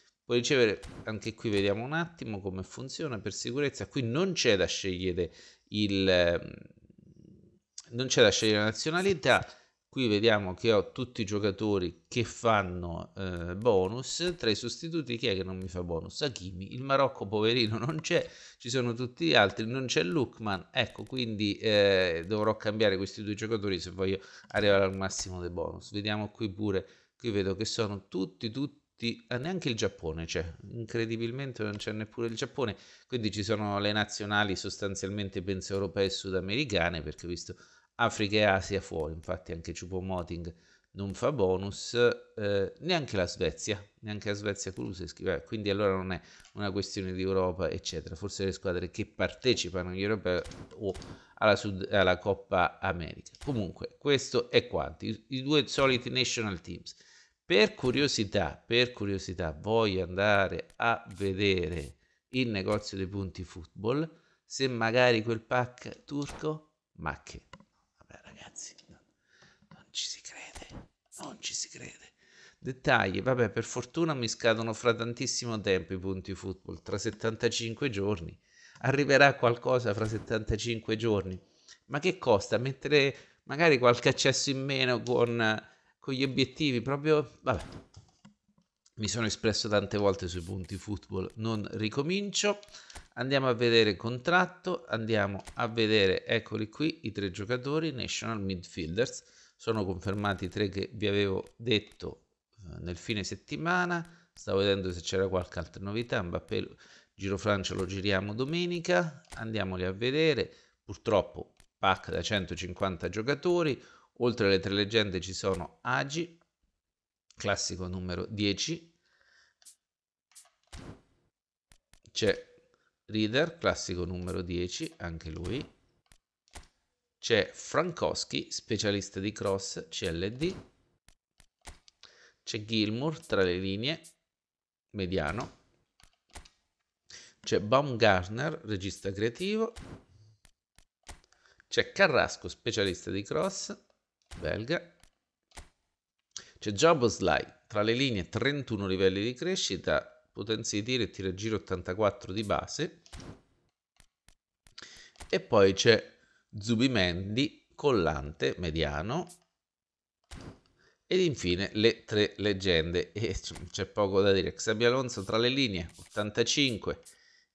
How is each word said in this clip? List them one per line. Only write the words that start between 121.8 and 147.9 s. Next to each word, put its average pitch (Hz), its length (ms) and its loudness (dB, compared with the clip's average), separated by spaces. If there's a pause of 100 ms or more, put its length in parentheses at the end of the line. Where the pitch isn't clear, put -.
c'è - 440 0 (500)
Rieder, 110 540 0
classico 90 460 -2
numero 90 360 -4
dieci, 90 560 -4
anche 82 320 -10
lui, 85 340 -6 (1600)
c'è - 340 2
Frankowski, - 960 -2
specialista 101 720 -2
di 101 120 -4
cross, 98 560 -4
C - 220 -4
L 87 220 -2
D, 156 240 -4 (1900)
c'è 107 220 -6
Gilmour, 113 540 0
tra 101 240 2
le 90 160 4
linee, 104 420 -2 (920)
mediano, 92 640 -4 (1800)
c'è - 200 0
Baumgartner, 110 1040 2
regista 98 480 -6
creativo, 185 640 -2 (2000)
c'è - 220 0
Carrasco, 127 560 4
specialista 98 640 -2
di 98 120 -2
cross, - 540 -4 (640)
belga, 107 560 -4 (1600)
c'è 107 120 -4
Szoboszlai, 104 760 4 (220)
tra 104 160 0
le 110 100 2